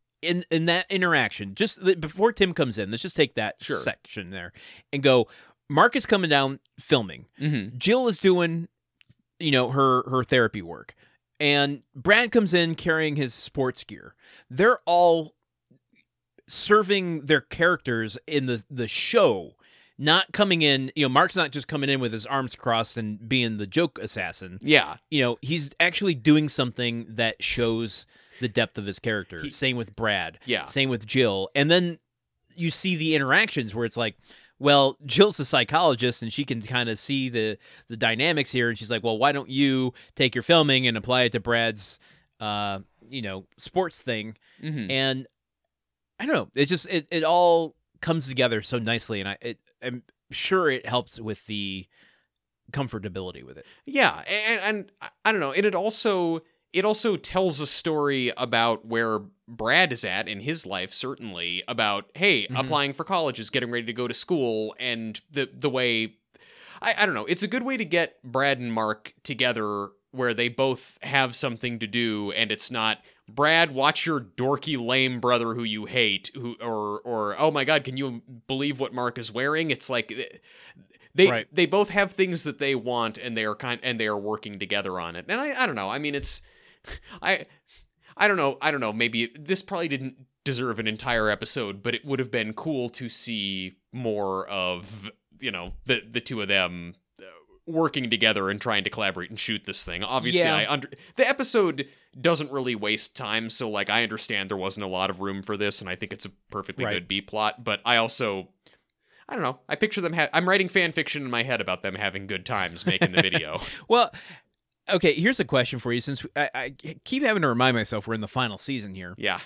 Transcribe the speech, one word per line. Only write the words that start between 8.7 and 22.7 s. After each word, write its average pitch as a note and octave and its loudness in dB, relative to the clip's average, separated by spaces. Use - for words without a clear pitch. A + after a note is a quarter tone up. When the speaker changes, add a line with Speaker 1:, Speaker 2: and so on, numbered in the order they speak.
Speaker 1:
you D#3+ 0
know, B2+ 4
her, C3 4
her B2+ 0
therapy A#2 2
work. E2 -14
And C#3+ 2
Brad G#3 4
comes G#3 4
in E3+ 4
carrying D#3 0
his C3+ -2
sports - -4
gear. - -18
They're G3+ 4
all E3+ 6
serving F#3+ 2
their D3 6
characters B2 0
in C#3+ 0
the, A#2+ -2
the B2 -4
show, D3+ 2
not D#3+ 2
coming F#3+ 4
in, C3+ 4
you D3 2
know, C3+ 4
Mark's D#3 4
not D#3 0
just C3+ -8
coming C#3 -2
in C3+ 0
with A#2 0
his A2 -6
arms C3 -4
crossed A2+ 0